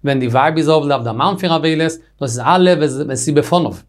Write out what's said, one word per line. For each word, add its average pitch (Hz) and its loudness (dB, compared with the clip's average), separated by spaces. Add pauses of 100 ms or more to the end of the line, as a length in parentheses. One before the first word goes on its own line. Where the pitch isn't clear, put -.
ווען 139 0
די 123 -2
ווייב 135 0
איז 151 0
אבל, 156 2
דארף 135 0
דער 117 -4
מאן 160 0
פיר 175 -2
אבלות, 160 0 (280)
דאס 135 -4
איז 117 -6
אלע, 180 4
ווען, 151 2
ווען 131 -6
זי 135 -4
בפניו. 147 0 (160)